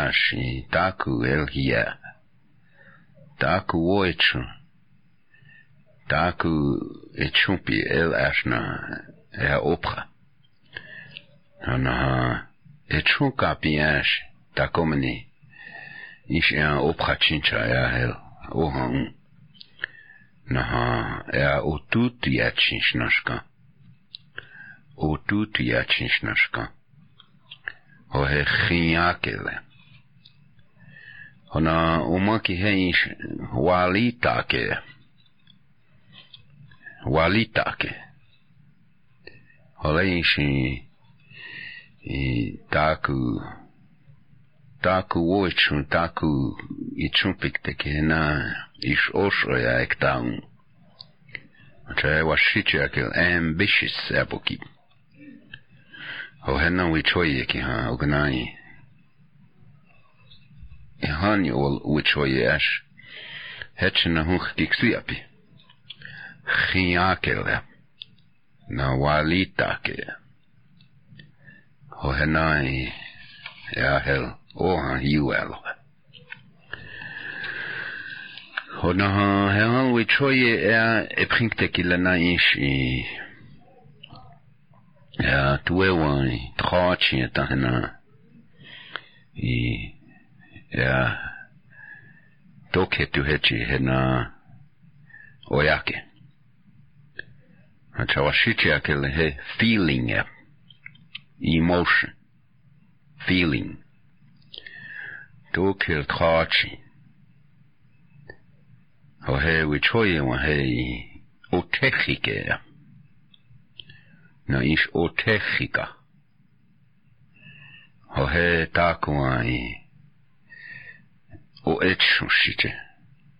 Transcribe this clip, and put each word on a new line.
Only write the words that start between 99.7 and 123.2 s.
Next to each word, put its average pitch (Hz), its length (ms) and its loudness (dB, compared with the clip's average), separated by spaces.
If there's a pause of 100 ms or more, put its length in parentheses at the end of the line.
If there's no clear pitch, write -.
af, 50 120 -2 (1160)
emotion, 82 720 2 (1160)
feeling. 85 560 0 (1700)
Tokil 87 520 0
Tkachi. - 760 2 (2500)
Ho 67 120 0
he 80 260 2
wichoye 80 560 2
wa 64 220 0
he 64 840 -2 (280)
otechike. 67 1080 -2 (1900)
Na 67 160 0
ish 78 300 2
otechika. - 920 0 (2250)
Ho 69 180 -2
he 82 400 2
takwa 73 800 0
i 60 420 -6 (1800)
o 78 180 0
etshushite. - 880 2 (680)